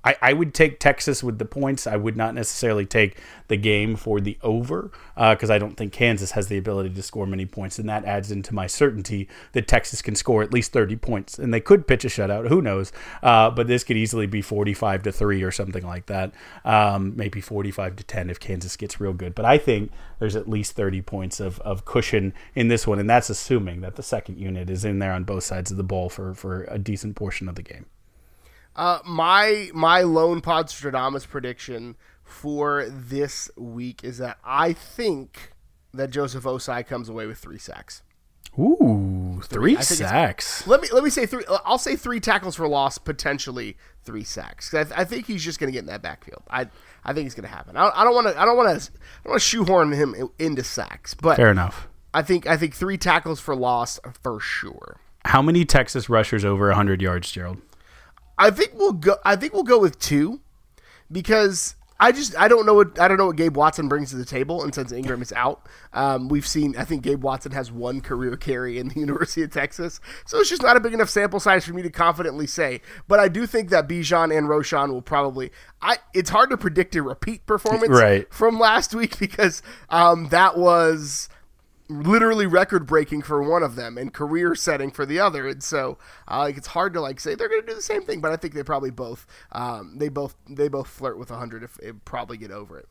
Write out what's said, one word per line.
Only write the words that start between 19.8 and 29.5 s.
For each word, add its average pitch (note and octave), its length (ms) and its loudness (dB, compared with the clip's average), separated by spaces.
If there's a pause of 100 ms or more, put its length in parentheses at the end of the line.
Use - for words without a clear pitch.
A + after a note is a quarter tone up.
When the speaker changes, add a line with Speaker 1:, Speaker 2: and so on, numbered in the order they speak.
Speaker 1:
there's G#2+ 180 -2
at G#2 100 -6
least G#2+ 300 -4
thirty F#2+ 240 -2
points F#2+ 400 -8
of, F#2 180 -8
of G2 240 -6
cushion G2+ 500 0 (220)
in A#2 140 2
this A#2 180 2
one, G2+ 120 0
and G#2 100 -2
that's A#2+ 200 4
assuming G2 520 -4
that F#2+ 160 -12
the G2+ 60 -14
second F#2+ 340 -8
unit F#2 320 -8
is F#2+ 160 -4
in G2+ 140 -2
there F#2+ 120 -2
on F#2 140 -4
both G2 180 -6
sides F#2 280 -6
of F#2+ 60 -6
the F#2+ 60 -4
ball F#2 240 -4
for, F#2 260 -10
for F#2 360 -8
a A2 100 -6
decent G2+ 380 -6
portion F#2+ 320 -8
of E2+ 60 -10
the - 80 -12
game. - 220 -18 (920)
Speaker 2:
Uh, E3+ 280 0
my, F#3 720 2